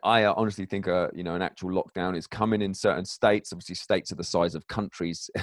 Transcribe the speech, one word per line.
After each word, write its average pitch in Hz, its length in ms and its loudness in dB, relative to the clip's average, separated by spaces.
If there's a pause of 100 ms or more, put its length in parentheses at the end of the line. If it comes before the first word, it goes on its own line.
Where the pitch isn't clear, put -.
I 110 240 6
honestly 101 400 2
think, 98 220 -4
uh, 90 260 2
you 87 100 -8
know, 85 120 -2
an 92 80 0
actual 90 260 -6
lockdown 90 480 -2
is 80 80 -8
coming 107 380 0
in 98 100 -2
certain 92 320 0
states. - 480 2
Obviously, 90 220 -12
states - 360 -2
are 76 40 -8
the 87 80 -8
size 85 320 0
of 78 100 -10
countries. 87 640 -6 (140)